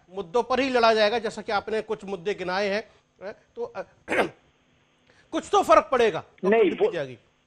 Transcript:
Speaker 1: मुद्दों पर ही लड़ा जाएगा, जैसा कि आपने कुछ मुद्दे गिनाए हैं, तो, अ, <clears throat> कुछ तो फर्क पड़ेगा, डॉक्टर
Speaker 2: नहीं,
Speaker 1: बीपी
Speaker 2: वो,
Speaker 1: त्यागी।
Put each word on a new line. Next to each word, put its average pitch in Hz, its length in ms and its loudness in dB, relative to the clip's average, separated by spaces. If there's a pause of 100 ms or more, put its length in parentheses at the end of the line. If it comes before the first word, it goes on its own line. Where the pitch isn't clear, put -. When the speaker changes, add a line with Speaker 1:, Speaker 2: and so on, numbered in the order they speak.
(160)
Speaker 1:
मुद्दों 190 280 -2
पर 247 160 -2
ही 269 100 0
लड़ा 226 240 4
जाएगा, 220 260 2
जैसा 214 220 -8
कि 220 100 -8
आपने 208 300 -2
कुछ 214 240 -8
मुद्दे 190 280 -6
गिनाए 185 340 -2
हैं, 208 240 -4 (640)
तो, 233 80 -8
अ, - 180 -10 (280)
<clears throat> - 20 -4 (1200)
कुछ - 200 -6
तो 381 120 4
फर्क 311 280 6
पड़ेगा, 226 280 2
डॉक्टर - 380 0
Speaker 2:
नहीं, 226 120 4
Speaker 1:
बीपी 208 160 0
Speaker 2:
वो, 214 60 0
Speaker 1:
त्यागी। 139 260 -8 (300)